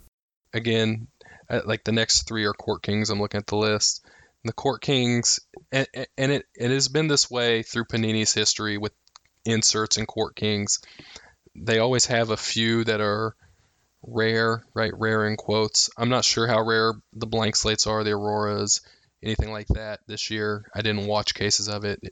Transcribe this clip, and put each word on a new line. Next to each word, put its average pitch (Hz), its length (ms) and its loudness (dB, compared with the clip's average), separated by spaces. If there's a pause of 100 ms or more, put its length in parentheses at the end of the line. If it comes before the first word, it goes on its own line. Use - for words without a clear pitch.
(520)
Again, 113 540 0 (420)
uh, 120 160 0
like, 107 200 -4
the 107 80 0
next - 340 2
three 110 180 -2
are 104 100 0
Court - 280 -4
Kings. 104 260 0
I'm 104 120 -2
looking 104 180 -2
at 101 80 -6
the 104 100 -2
list. 107 480 0 (380)
The 113 120 -6
Court 131 260 -2
Kings, 120 580 2 (320)
and, 135 160 0 (300)
and 135 160 2
it, 139 220 -2
it 120 160 0
has 135 180 2
been 156 200 0
this 143 220 2
way 120 320 2
through 117 220 -2
Panini's 110 480 0
history 107 460 0
with 104 140 -4 (520)
inserts 110 540 2
and 107 100 -4
Court - 260 -4
Kings. 107 440 -2 (760)
They 113 240 0
always 120 280 2
have 117 240 0
a 107 80 0
few 113 460 0
that 107 180 0
are 107 340 -2 (640)
rare, 113 720 0
right? 110 240 0
Rare 110 300 2
in 107 100 0
quotes. - 640 0
I'm 117 100 0
not 123 160 2
sure 117 220 2
how 113 160 4
rare 113 320 2 (180)
the 113 140 -6
blank 110 280 0
slates - 320 2
are, 107 160 0
the 107 100 2
Auroras, 104 680 0 (420)
anything 107 300 -2
like 107 160 -8
that 107 380 -2
this 107 240 -6
year. 107 340 -2 (100)
I 110 60 -4
didn't 107 260 0
watch 104 280 0
cases 104 340 0
of 104 160 -4
it. 101 160 -4 (120)